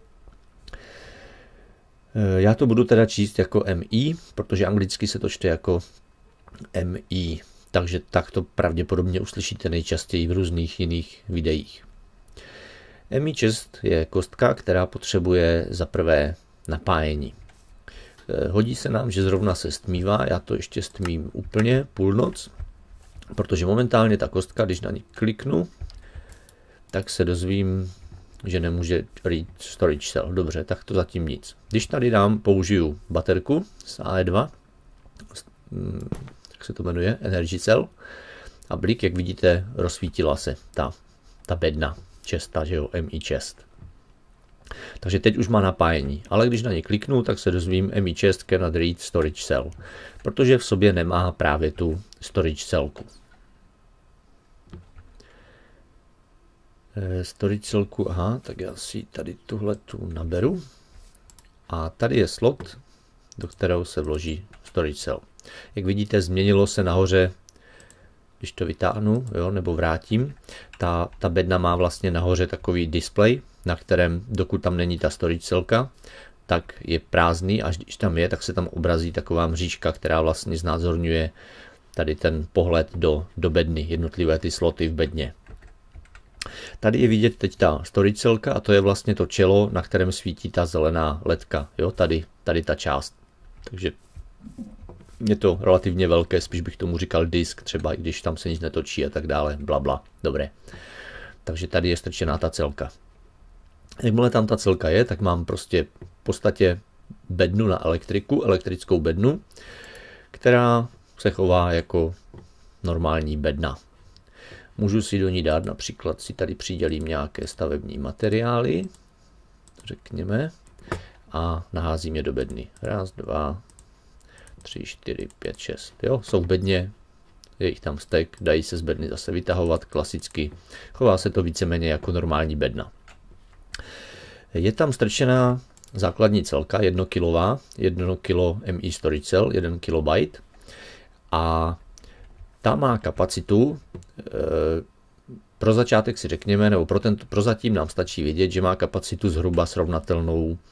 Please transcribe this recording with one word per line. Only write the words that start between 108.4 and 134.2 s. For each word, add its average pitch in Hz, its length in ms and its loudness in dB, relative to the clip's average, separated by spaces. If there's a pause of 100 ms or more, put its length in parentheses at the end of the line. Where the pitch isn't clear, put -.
elektrickou 92 560 2
bednu, 95 420 2 (880)
která 120 560 4 (300)
se 101 140 2
chová 90 400 4
jako 85 440 0 (680)
normální 80 540 0
bedna. 73 400 -2 (1000)
Můžu 107 240 2
si 98 180 -2
do 95 100 2
ní 90 140 0
dát, 78 220 2
například - 560 -8
si - 120 -12
tady 90 220 -4
přidělím 80 500 -4
nějaké 76 420 -6
stavební 73 500 -6
materiály, 117 880 0 (1000)
řekněme, 104 640 -6 (800)
a 85 420 -2
naházím 82 420 -4
je 76 80 -4
do 69 100 -2
bedny. 62 340 -6 (140)
Raz, 95 300 -4
dva, 76 500 -4 (1000)
tři, - 240 -12
čtyři, - 420 -10 (120)
pět, - 180 -10
šest. - 360 -12 (100)
Jo, 131 200 0
jsou 95 180 0
v 87 60 -4
bedně, 92 440 0 (680)
je 92 100 0
jich - 100 -8
tam 71 180 -6
stek, - 440 -2
dají 82 220 2
se - 140 -6
z 82 40 -4
bedny 80 280 -4
zase - 220 -8
vytahovat 87 540 0
klasicky. - 640 -6 (420)
Chová 107 240 4
se 101 120 0
to 90 140 0
víceméně 85 460 0
jako 76 220 -2
normální 80 440 0
bedna. 65 360 -4 (1600)